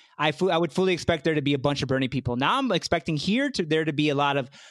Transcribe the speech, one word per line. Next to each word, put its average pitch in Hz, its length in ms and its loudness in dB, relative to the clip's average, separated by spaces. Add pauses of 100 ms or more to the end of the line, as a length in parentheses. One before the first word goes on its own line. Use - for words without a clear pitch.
(180)
I 151 160 2
fu-, 185 160 0
I 165 80 2
would 170 160 0
fully 185 200 2
expect 165 300 0
there 160 100 2
to 147 80 0
be 143 120 2
a 139 60 0
bunch 139 220 0
of 139 60 -2
Bernie 131 220 0
people. 123 260 -2
Now 156 220 2
I'm 262 160 0
expecting 170 440 -2
here 240 340 0
to, 185 140 -4
there 160 200 0
to 156 80 0
be 151 160 0
a 139 60 0
lot 143 220 0
of, 131 120 -4 (220)